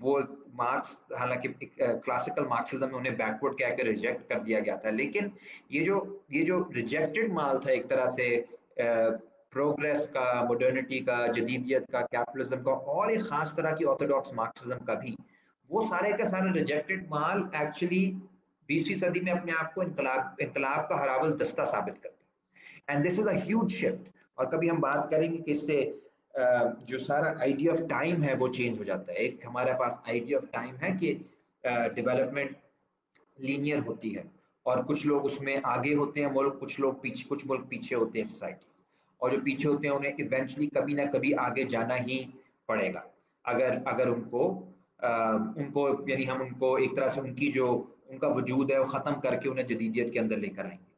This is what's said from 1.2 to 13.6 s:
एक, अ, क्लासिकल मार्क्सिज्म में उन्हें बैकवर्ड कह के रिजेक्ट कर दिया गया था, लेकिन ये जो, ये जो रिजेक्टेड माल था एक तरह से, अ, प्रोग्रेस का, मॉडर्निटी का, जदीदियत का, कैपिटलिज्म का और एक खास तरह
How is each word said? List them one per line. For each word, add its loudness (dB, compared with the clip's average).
एक, -8
अ, 4
क्लासिकल -2
मार्क्सिज्म -2
में -6
उन्हें -2
बैकवर्ड -2
कह 0
के 0
रिजेक्ट -2
कर -2
दिया 0
गया -2
था, -4
लेकिन -2
ये 0
जो, -2
ये 2
जो 2
रिजेक्टेड 0
माल 2
था 0
एक 2
तरह 2
से, 2
अ, -2
प्रोग्रेस 0
का, 0
मॉडर्निटी 2
का, 2
जदीदियत 0
का, 0
कैपिटलिज्म -2
का 2
और 0
एक 0
खास -4
तरह 0